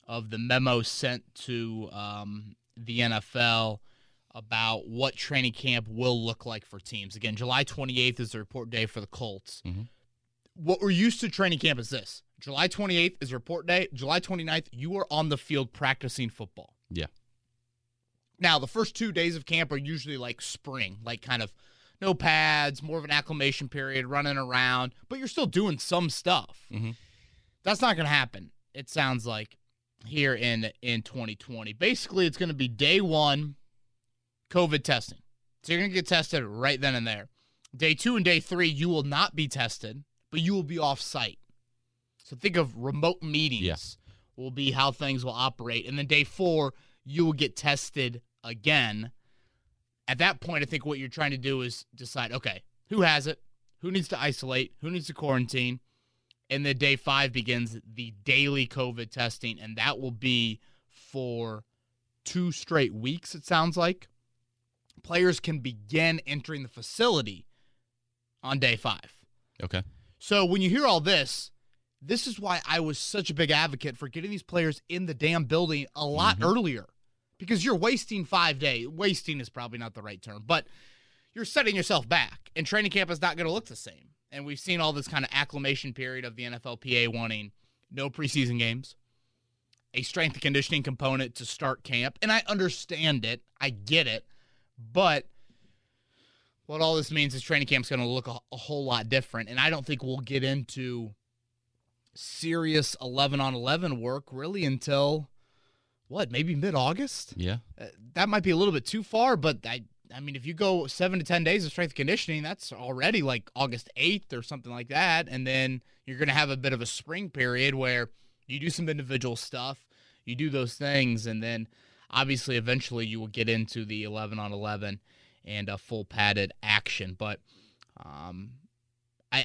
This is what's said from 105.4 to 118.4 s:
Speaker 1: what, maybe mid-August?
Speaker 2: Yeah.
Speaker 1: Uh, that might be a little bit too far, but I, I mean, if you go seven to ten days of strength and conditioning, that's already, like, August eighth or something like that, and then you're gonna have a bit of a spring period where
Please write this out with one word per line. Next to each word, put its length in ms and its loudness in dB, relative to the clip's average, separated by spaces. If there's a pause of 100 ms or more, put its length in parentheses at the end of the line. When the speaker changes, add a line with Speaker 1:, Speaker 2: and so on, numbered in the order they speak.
Speaker 1:
what, 220 -2
maybe 240 0
mid-August? 800 0
Speaker 2:
Yeah. 240 -2 (220)
Speaker 1:
Uh, 60 -12 (260)
that 160 2
might 140 2
be 80 4
a 60 4
little 180 4
bit 100 -2
too 180 -4
far, 360 4
but 260 0
I, 200 -6 (300)
I 60 -12
mean, 160 -8
if 100 -12
you 80 -6
go 320 2
seven 320 0
to 60 0
ten 200 2
days 200 4
of 80 -4
strength 180 0
and 60 -14
conditioning, 460 0
that's 300 -8
already, 500 0
like, 320 -2
August 420 -2
eighth 360 0
or 100 -6
something 300 -12
like 160 -8
that, 400 2
and 180 -4
then 360 0 (240)
you're 120 -10
gonna 140 2
have 180 4
a 60 -2
bit 160 0
of 80 -2
a 60 -4
spring 440 -8
period 440 2
where 360 0 (360)